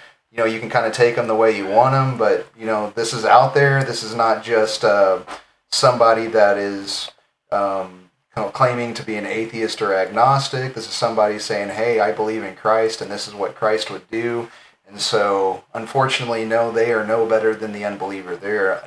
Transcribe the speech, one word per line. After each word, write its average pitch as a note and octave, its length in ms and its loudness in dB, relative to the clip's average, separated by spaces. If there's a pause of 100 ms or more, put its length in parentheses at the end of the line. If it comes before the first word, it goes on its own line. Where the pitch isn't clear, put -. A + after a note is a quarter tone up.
(320)
you A2+ 80 -6
know, A2+ 60 2
you A2 140 -2
can A2+ 120 -8
kinda A#2 180 2
take A#2+ 300 2
'em A#2 80 -2
the A2 80 0
way A2 200 4
you G2 120 -4
want A#2+ 260 4
'em, C3 240 0
but, G#2 300 0 (100)
you A2+ 80 -14
know, G#2+ 300 -2
this A2+ 180 -2
is A2+ 120 -4
out C3 280 6
there. C#3 300 4
This A#2+ 180 -6
is A2 140 -8
not A2+ 280 2
just, A2 400 0
uh, G2 360 4 (500)
somebody A#2 580 4
that G2+ 300 4
is, G2+ 540 -6 (400)
um, F#2+ 580 -4 (260)
you A2+ 80 -4
know, G2 60 -6
claiming A#2+ 440 0
to G#2+ 100 -10
be A2 140 -6
an G2+ 80 -6
atheist A2+ 560 -6
or G2 120 0
agnostic. B2+ 800 0
This A2 140 -10
is - 60 -10
somebody G#2+ 440 0
saying, G#2 340 -4
"Hey, A2+ 280 0
I G#2+ 140 2
believe A2 300 -4
in F#2 120 -10
Christ, A2 460 0
and G2 100 -10
this G2+ 160 -8
is G#2 80 -16
what G2 200 -6
Christ G#2+ 360 -2
would F#2+ 180 -12
do." A#2 400 -4 (420)
And G2+ 80 -16
so, G2+ 640 0 (100)
unfortunately, A#2 720 -2
no, A2+ 260 0
they A#2 220 2
are G#2+ 160 0
no A2+ 180 2
better A2 300 2
than G#2 160 -8
the G#2 140 -8
unbeliever. F#2+ 500 -8
They G2+ 220 -4
are F#2+ 300 0